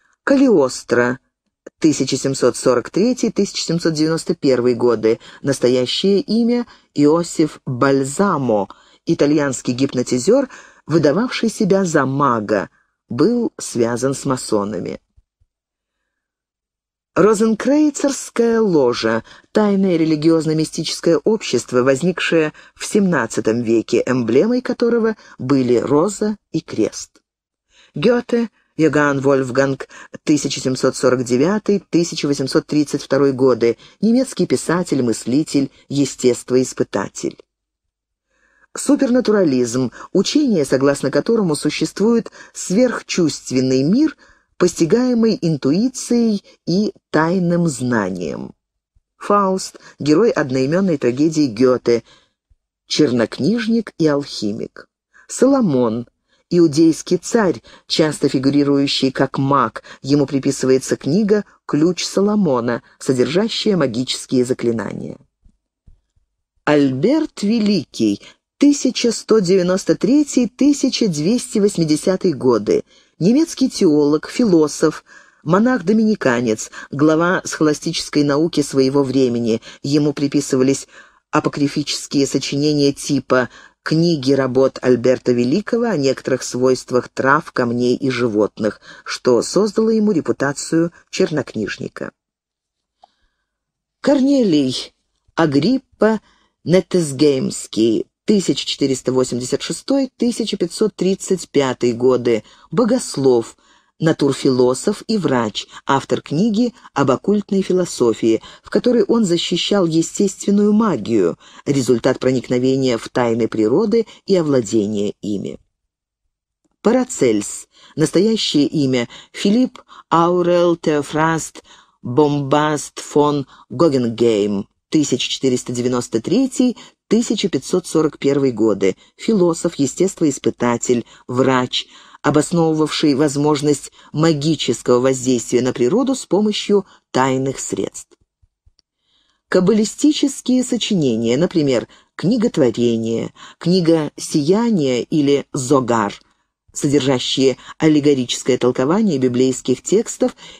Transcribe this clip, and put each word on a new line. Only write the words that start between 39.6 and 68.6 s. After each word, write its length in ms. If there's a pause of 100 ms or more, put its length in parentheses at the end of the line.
учение, 520
согласно 460
которому 460
существует 720 (240)
сверхчувственный 1300
мир, 340 (400)
постигаемый 840
интуицией 1040 (220)
и 260 (160)
тайным 580
знанием. 880 (640)
Фауст – 640 (200)
герой 320
одноимённой 680
трагедии 480
Гёте, 580 (800)
чернокнижник 1120
и 100
алхимик. 800 (420)
Соломон, 800 (440)
иудейский 640
царь, 460 (240)
часто 420
фигурирующий 840
как 280
маг, 440 (200)
ему 240
приписывается 720
книга 500 (180)
«Ключ 400
Соломона», 800 (160)
содержащая 800
магические 640
заклинания. 720 (1500)
Альберт 800
Великий, 800 (380)
тысяча 520